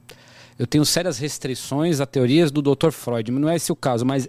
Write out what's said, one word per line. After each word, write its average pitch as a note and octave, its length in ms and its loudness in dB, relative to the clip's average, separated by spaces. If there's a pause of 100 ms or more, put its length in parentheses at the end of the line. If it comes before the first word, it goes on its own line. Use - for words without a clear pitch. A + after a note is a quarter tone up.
(580)
eu B2 80 -2
tenho D3+ 180 2
sérias F3 340 0
restrições C#3 840 -4
a - 60 0
teorias C#3+ 440 4
do C#3+ 100 0
doutor C#3 320 2
Freud, A#2 400 -4
mas C3+ 80 -2
não D3+ 80 0
é E3+ 80 0
esse - 160 -4
o D#3 40 -2
caso. A#2+ 280 0
Mas C3+ 240 0